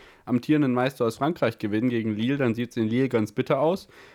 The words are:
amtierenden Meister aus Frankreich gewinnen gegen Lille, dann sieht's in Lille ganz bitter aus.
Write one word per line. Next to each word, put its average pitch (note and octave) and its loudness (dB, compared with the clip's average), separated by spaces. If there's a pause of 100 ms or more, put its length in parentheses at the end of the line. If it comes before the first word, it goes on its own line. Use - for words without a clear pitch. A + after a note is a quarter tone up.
(240)
amtierenden C3+ 2
Meister B2 0
aus A2+ 0
Frankreich C3+ -2
gewinnen A2 0
gegen A2 -2
Lille, A#2 -2
dann B2+ 2
sieht's A#2+ -6
in A2 0
Lille B2+ 2
ganz A2+ 0
bitter C3+ 0
aus. E3+ 0 (280)